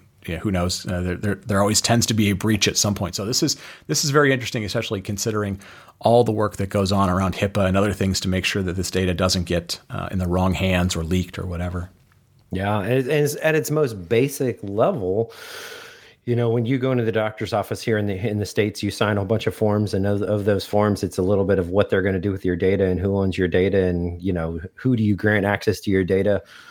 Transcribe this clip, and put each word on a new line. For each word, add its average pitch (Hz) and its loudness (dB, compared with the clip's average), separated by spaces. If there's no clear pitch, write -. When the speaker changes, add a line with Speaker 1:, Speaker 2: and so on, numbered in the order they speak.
Speaker 1:
yeah, 85 -4
who 104 -2
knows? 90 -2
Uh, 90 -2
there, 90 -2
there, 98 -2
there 98 0
always 104 2
tends 117 2
to - 0
be 107 2
a 101 2
breach 107 2
at - 0
some 104 2
point. 92 -4
So 101 -6
this 123 0
is, 151 0
this 151 -2
is 143 0
very 143 4
interesting, 117 -2
especially 104 -4
considering 104 -2
all 117 6
the 113 2
work 107 0
that 98 -4
goes 98 2
on 98 2
around 92 2
hipaa 98 0
and 92 2
other 98 2
things 95 0
to - -4
make 92 0
sure - -2
that 90 -2
this 90 -4
data 92 0
doesn't 92 0
get, 85 -4
uh, - -6
in 95 -2
the 90 -2
wrong 90 2
hands 90 2
or 82 -4
leaked 87 -2
or 90 -8
whatever. 90 -6
Speaker 2:
Yeah, 101 0
and, 123 0
and 147 2
it's, 143 -2
at 156 0
its 151 0
most 117 -2
basic 127 2
level, 107 0
you 120 0
know, 117 2
when 117 0
you 127 0
go 131 0
into 123 0
the 110 -2
doctor's 107 -2
office 104 -2
here 110 0
in 104 0
the, 101 -2
in 104 -2
the 101 -2
States, 104 -2
you 101 0
sign 104 0
a - 0
whole 98 -2
bunch 104 0
of - -2
forms, 104 0
and 98 0
of, 101 0
of 104 -2
those 98 0
forms, 104 2
it's 92 -4
a - 2
little 98 2
bit 95 2
of 85 -2
what 98 2
they're 98 2
gonna 95 0
do 101 -2
with 98 -6
your 90 0
data 95 2
and 90 0
who 98 0
owns 95 0
your 92 2
data 92 2
and, 87 -2
you 92 -2
know, 82 -4
who 127 0
do 110 0
you 104 2
grant 104 2
access 104 0
to - -4
your 95 2
data. 98 2